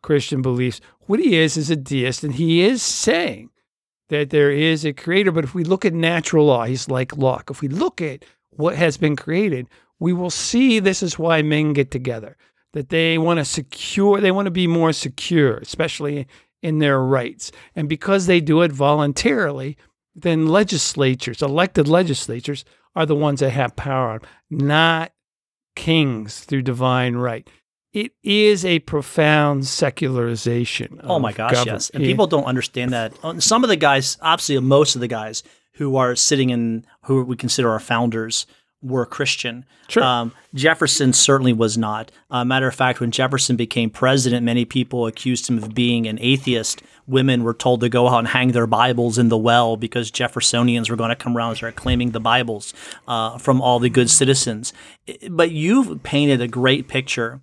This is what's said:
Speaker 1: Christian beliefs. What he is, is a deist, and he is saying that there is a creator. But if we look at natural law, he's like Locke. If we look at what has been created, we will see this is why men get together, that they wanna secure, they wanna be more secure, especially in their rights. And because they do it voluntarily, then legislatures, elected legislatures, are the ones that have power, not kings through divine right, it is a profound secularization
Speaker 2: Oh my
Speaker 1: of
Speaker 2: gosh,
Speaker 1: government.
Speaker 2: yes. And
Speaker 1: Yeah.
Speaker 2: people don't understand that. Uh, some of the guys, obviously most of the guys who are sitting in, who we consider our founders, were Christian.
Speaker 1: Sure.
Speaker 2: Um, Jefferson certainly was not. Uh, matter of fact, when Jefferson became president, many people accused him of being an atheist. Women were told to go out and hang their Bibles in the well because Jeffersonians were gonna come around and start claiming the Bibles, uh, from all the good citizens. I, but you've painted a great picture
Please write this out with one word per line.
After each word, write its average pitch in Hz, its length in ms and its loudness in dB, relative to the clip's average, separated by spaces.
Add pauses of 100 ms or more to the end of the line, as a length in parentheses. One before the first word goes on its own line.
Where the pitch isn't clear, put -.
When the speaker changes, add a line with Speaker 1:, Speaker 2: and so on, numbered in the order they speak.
Speaker 1:
Christian 143 400 0
beliefs. 127 380 -2 (260)
What 208 120 0
he 285 180 4
is, 160 200 2
is 151 140 -2
a 160 60 0
deist, 131 460 -2
and 147 120 -6
he 165 280 2
is 240 200 2
saying 214 680 -4 (600)
that 147 200 -2
there 143 220 4
is 156 320 2
a 151 80 -2
creator. 185 400 0
But 160 120 0
if 127 100 -10
we 175 100 -2
look 185 200 0
at 185 80 2
natural 165 540 2
law, 123 180 4
he's 123 240 -6
like 131 280 -4
Locke. 135 340 -2
If 135 100 -12
we 147 80 -4
look 202 320 -4
at 143 240 -8 (260)
what 151 260 -2
has 156 200 2
been 151 200 0
created, 160 500 -2 (320)
we 175 140 0
will 180 180 -4
see 240 480 2
this 190 240 2
is 175 160 -4
why 165 240 2
men 151 300 0
get 139 180 0
together, 120 460 -8 (360)
that 143 180 -10
they 165 280 2
wanna 160 260 0
secure, 196 760 -2
they 196 100 4
wanna 196 220 -2
be 180 160 2
more 165 240 2
secure, 143 680 0
especially 147 680 -6 (340)
in 156 160 -2
their 139 220 2
rights. 131 500 -2 (240)
And 151 140 -4
because 190 380 0
they 180 140 4
do 156 220 2
it 170 80 2
voluntarily, 143 1080 0 (380)
then 160 320 0
legislatures, 151 960 0
elected 151 460 0
legislatures, 147 760 -2 (300)
are 160 100 0
the 151 100 0
ones 143 260 0
that 135 100 2
have 123 260 -4
power, 127 460 -4 (280)
not 160 600 0 (640)
kings 131 640 0
through 135 220 -4
divine 127 540 0
right, 120 300 -6 (500)
it 220 160 -4 (100)
is 208 440 4
a 175 140 2
profound 147 840 0
secularization 120 1400 -4
Speaker 2:
Oh 175 160 -2
my 120 120 -2
Speaker 1:
of 101 60 -10
Speaker 2:
gosh, 113 160 -2
Speaker 1:
government. 120 240 0
Speaker 2:
yes. - 140 -8
And 147 120 -4
Speaker 1:
Yeah. 131 80 2
Speaker 2:
people 220 160 2
don't 143 180 0
understand 127 480 -4
that. 113 200 -4 (100)
Uh, 165 180 -8
some 233 240 2
of 247 40 2
the 196 80 4
guys, 139 440 2
obviously 160 400 0
most 139 340 4
of 123 60 -6
the 120 80 -4
guys 110 340 -8 (320)
who 139 220 -4
are 123 200 0
sitting 135 340 2
in, 117 340 -2 (200)
who 135 200 2
we 127 120 -6
consider 120 340 -2
our 110 100 -2
founders, 113 640 -2 (360)
were 127 240 -2
Christian. 123 580 -6 (240)
Speaker 1:
Sure. - 140 2
Speaker 2:
Um, 120 300 0 (220)
Jefferson 139 600 2
certainly 131 400 4
was 113 240 2
not. 110 340 -4 (180)
Uh, 123 140 -2
matter 131 240 0
of 123 60 -2
fact, 127 260 0
when 120 100 -2
Jefferson 131 460 0
became 117 340 -2
president, 127 540 0
many 117 220 0
people 123 400 -2
accused 120 420 -4
him 123 100 0
of 107 160 -8
being 120 320 0
an 110 140 -8
atheist. 127 640 -2 (240)
Women 131 360 2
were 113 120 -2
told 123 260 0
to 120 80 0
go 123 200 2
out 123 100 4
and 113 100 0
hang 127 240 2
their 117 140 2
Bibles 120 520 2
in 120 120 4
the 113 80 2
well 117 380 4
because 113 340 -6
Jeffersonians 120 800 0
were 117 60 -4
gonna 117 200 -2
come 120 200 -4
around 117 140 -2
and 110 60 -6
start 113 200 -10
claiming 123 340 0
the 113 100 -6
Bibles, 117 540 -2 (340)
uh, 117 300 -4
from 131 240 2
all 123 180 4
the 123 100 2
good 120 200 2
citizens. 127 640 0 (360)
I, - 80 -14 (140)
but 170 200 2
you've 170 520 0
painted 143 400 2
a 120 60 -2
great 131 380 0
picture 131 560 -6